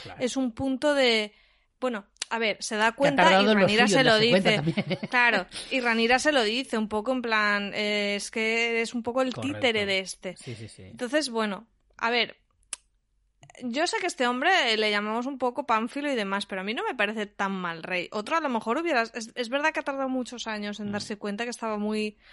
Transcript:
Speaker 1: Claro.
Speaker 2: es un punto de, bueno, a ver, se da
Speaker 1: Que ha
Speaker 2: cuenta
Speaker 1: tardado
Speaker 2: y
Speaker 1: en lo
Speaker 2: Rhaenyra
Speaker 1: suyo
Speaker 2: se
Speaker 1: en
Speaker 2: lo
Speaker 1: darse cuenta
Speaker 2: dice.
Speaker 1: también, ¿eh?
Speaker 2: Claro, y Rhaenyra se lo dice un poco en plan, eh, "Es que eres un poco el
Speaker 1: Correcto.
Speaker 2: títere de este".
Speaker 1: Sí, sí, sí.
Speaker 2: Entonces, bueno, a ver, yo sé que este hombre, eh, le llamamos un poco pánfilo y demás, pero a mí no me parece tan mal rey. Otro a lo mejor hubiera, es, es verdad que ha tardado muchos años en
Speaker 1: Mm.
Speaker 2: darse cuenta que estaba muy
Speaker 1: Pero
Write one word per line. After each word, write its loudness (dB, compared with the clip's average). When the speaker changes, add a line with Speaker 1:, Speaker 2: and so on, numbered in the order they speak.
Speaker 1:
Claro. -14
Speaker 2:
es -2
un -2
punto 0
de, 2
bueno, -4
a -2
ver, 0
se -6
da 4
Speaker 1:
Que 6
ha -6
Speaker 2:
cuenta 4
Speaker 1:
tardado 8
Speaker 2:
y 4
Speaker 1:
en 4
lo 6
Speaker 2:
Rhaenyra 6
Speaker 1:
suyo 4
Speaker 2:
se 6
Speaker 1:
en 6
Speaker 2:
lo 6
Speaker 1:
darse 6
cuenta 4
Speaker 2:
dice. 4
Speaker 1:
también, 0
¿eh? -6
Speaker 2:
Claro, 4
y 0
Rhaenyra 2
se 2
lo 4
dice -2
un -2
poco -2
en -2
plan, 0
eh, -2
"Es -6
que 0
eres -2
un -4
poco -2
el 0
Speaker 1:
Correcto. -6
Speaker 2:
títere 0
de 0
este". -10
Speaker 1:
Sí, -12
sí, -14
sí. -20
Speaker 2:
Entonces, -4
bueno, -4
a 0
ver, 0
yo -2
sé -2
que -4
este -2
hombre, 0
eh, 0
le 2
llamamos -2
un -8
poco -4
pánfilo 0
y 0
demás, -2
pero -6
a -8
mí -4
no -6
me -6
parece -2
tan -4
mal -6
rey. -4
Otro -4
a 2
lo -2
mejor -2
hubiera, 0
es, -10
es -6
verdad 0
que -4
ha -6
tardado -4
muchos -6
años -6
en -6
Speaker 1:
Mm. -6
Speaker 2:
darse -6
cuenta -6
que -6
estaba -4
muy -2
Speaker 1:
Pero -